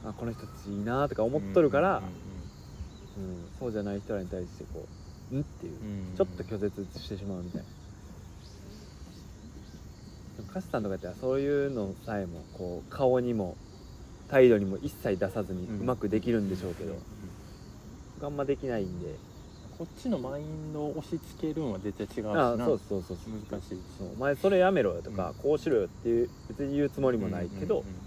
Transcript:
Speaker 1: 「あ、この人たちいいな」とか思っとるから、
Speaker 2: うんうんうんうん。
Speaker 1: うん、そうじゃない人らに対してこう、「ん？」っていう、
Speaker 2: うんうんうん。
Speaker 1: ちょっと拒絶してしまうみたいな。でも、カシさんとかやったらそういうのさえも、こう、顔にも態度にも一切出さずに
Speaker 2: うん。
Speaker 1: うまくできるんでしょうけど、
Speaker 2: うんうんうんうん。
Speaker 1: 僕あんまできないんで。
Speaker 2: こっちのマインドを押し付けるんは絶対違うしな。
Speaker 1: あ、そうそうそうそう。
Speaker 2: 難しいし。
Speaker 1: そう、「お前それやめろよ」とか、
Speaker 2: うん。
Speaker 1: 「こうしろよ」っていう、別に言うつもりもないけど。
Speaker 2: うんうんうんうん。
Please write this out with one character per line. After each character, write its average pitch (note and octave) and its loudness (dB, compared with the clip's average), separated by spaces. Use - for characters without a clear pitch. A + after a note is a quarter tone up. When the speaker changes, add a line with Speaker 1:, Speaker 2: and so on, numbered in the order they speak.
Speaker 1:
「あ、 A2 -8
こ A2 -6
の A#2 -2
人 - -10
た - -12
ち G2+ -8
い G2+ -2
い G2+ 0
な」 C3 4
と - -2
か G#2+ 2
思 C3 2
っ G3+ 0
と F3+ 10
る C#3+ 8
か C#3+ 6
ら、 F3+ 4
Speaker 2:
う - 0
ん F#2+ -8
う - -8
ん - -8
う F#2 -6
ん F2+ -6
う - -
ん。 F2 -10
Speaker 1:
う E2+ -10
ん、 - -16
そ B2+ -4
う A2+ 0
じ G#2+ 0
ゃ G2+ 0
な G2+ 0
い G2+ -2
人 G#2+ -4
ら F#2+ 0
に F2+ -6
対 F#2 -4
し F2+ -6
て - -10
こ D#2 -8
う、 C3 0
「ん？」 C#3+ 2
っ - 0
て - -10
い - -6
う、 - -8
Speaker 2:
う A2 -8
ん - -6
う G#2 -6
ん F#2+ -4
う F#2 -8
ん。 - -6
Speaker 1:
ち - 4
ょ - 8
っ - 4
と - -8
拒 G#2+ -4
絶 G2+ -2
し - -10
て G2+ -4
し G2 -8
ま G2 -4
う F2 -4
み F2+ -6
た - -6
い - -6
な。 - -12
で G#2+ -10
も、 G2 -12
カ F#3+ -4
シ - -10
さ A#2+ 0
ん - -2
と G2+ 0
か F#2+ 0
や F2+ -4
っ - -6
た - -6
ら F2+ -6
そ C3 0
う C#3 4
い C#3+ 4
う C#3 0
の G2+ 0
さ G#2+ -2
え F#2+ 0
も、 E2+ -8
こ F2 -4
う、 - -16
顔 B2+ 6
に A#2+ 2
も F2+ 0
態 C3 12
度 A2+ 12
に G2+ 4
も F#2+ 0
一 G2 -2
切 G2+ 0
出 F#2+ 2
さ G#2 -2
ず F#2+ -4
に F2+ -2
Speaker 2:
う A2+ -4
ん。 G2+ -2
Speaker 1:
う - -2
ま B2 2
く G#2 0
で G#2+ 4
き A#2 2
る A2+ 6
ん G2 2
で F#2+ 2
し F#2 -4
ょ F2+ -2
う E2+ -6
け F2 -6
ど、 E2 -4
Speaker 2:
う - -4
ん - -6
う F2+ -8
ん - -14
う - -
ん - -
う - -
ん。 - -14
Speaker 1:
僕 D3 -6
あ - -2
ん C#3+ -4
ま C#3+ 2
で C#3 4
き C#3 -4
な A#2+ 2
い G2 2
ん F2+ -4
で。 D2 -6
Speaker 2:
こ E3 -6
っ - -14
ち C4 -2
の G3 4
マ C3 -4
イ D3 -4
ン D#3 -6
ド D3+ -2
を D3 0
押 D3+ -4
し - -12
付 - -2
け D3+ 0
る D#3+ 0
ん A#2+ 0
は F#2+ -2
絶 G2 -2
対 G#2 -2
違 - -4
う G#2+ -2
し G#2 2
な。 B2 6
Speaker 1:
あ、 A#2 2
そ B2 4
う G2+ 0
そ G2+ 0
う F2+ -2
そ F2+ -6
う - -6
そ A2+ -10
う。 - -6
Speaker 2:
難 - -4
し - -12
い - -14
し。 F#2 -6
Speaker 1:
そ F#2+ -6
う、 - -8
「お - -8
前 C#3 2
そ F#3+ 4
れ F#3+ 8
や F#3 10
め E3 6
ろ F#2+ 4
よ」 E2+ -4
と - -8
か、 F#2 -2
Speaker 2:
う - -10
ん。 - -10
Speaker 1:
「こ C#3+ 6
う D3 4
し E3 0
ろ C3+ 8
よ」 F#2+ 6
っ - -8
て - -4
い A#2 6
う、 A#2+ -2
別 - -4
に C#3 0
言 C#3+ 6
う C#3 2
つ D3 -6
も C3 6
り A#2+ 4
も G2 0
な F2 -2
い F2 -2
け F#2+ -4
ど。 G#2 4
Speaker 2:
う - -
ん - 2
う - -8
ん G2 -10
う - -10
ん F#2 -8
う - -10
ん。 - -10